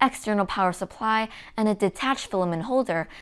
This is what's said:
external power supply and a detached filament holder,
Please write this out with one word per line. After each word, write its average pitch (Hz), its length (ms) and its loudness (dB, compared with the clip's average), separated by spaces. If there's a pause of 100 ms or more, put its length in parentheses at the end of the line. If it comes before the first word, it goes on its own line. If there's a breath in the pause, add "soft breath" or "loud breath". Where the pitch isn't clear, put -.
external 214 460 2
power 185 260 0
supply 220 560 -2 (280 loud breath)
and 220 120 2
a 214 80 2
detached 247 520 0
filament 175 360 0
holder, 220 420 0 (160 loud breath)